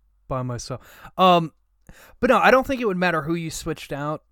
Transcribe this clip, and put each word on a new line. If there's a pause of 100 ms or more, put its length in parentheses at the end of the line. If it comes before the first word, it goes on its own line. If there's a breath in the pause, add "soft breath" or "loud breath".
(280)
by
myself. (380 soft breath)
Um, (680 soft breath)
but
no,
I
don't
think
it
would
matter
who
you
switched
out.